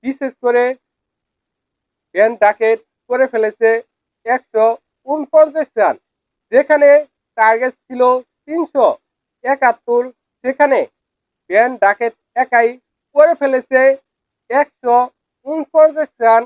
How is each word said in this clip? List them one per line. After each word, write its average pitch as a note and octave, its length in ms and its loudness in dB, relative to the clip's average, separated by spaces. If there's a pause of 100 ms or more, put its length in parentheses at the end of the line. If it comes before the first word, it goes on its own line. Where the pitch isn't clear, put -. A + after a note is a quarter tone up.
বিশেষ C4+ 280 -8 (120)
করে A#3+ 200 0 (1500)
বেন G#3+ 180 2 (100)
ডাকেট A3 360 0 (300)
করে B3+ 240 0
ফেলেছে A3 380 -2 (560)
একশো A3+ 380 -2 (420)
ঊনপঞ্চাশ D4+ 640 0 (100)
রান, D3+ 160 0 (560)
যেখানে C#4+ 360 2 (500)
টার্গেট A3+ 360 -2 (120)
ছিল B3 160 -4 (440)
তিনশো D4 400 -2 (680)
একাত্তর, B3 500 -2 (400)
সেখানে C4 380 -2 (680)
বেন A3+ 220 0 (120)
ডাকেট G3+ 320 -2 (280)
একাই A#3+ 260 0 (460)
করে D4+ 260 4
ফেলেছে C4 400 -2 (800)
একশো B3 360 -2 (500)
ঊনপঞ্চাশ D#4 640 -2 (140)
রান। A3+ 220 4